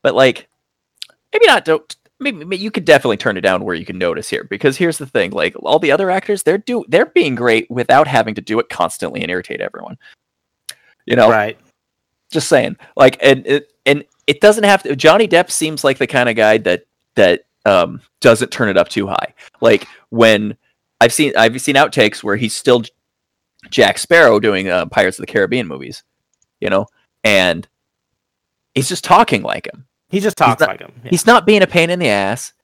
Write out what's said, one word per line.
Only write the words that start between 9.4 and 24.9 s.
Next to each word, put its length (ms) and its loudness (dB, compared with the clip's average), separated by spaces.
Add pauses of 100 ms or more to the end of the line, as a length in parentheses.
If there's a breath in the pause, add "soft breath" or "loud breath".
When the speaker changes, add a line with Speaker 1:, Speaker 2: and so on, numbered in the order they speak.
Speaker 1:
everyone. 380 -12 (1080 loud breath)
You 100 0
know? 140 6
Speaker 2:
Right. 280 0 (720)
Speaker 1:
Just 180 -4
saying. 280 0 (200 soft breath)
Like, 260 4
and 240 2
it, 260 -4 (140)
and 180 0 (220)
it 140 -2
doesn't 240 4
have 200 2
to, 120 -6
Johnny 320 4
Depp 220 2
seems 340 -6
like 140 0
the 80 -2
kind 220 0
of 80 -2
guy 220 4
that, 260 -2 (320)
that, 280 4 (200)
um, 360 2 (200)
doesn't 300 2
turn 180 -4
it 80 0
up 120 2
too 180 -4
high. 280 -6 (260 soft breath)
Like, 260 2 (240 soft breath)
when 460 2 (440)
I've 120 2
seen, 240 0
I've 240 2
seen 160 -4
outtakes 460 0
where 140 -4
he's 200 -6
still 240 2
J-, 100 -14 (800)
Jack 280 0
Sparrow 420 4
doing, 280 -2
uh, 180 -2
Pirates 320 -2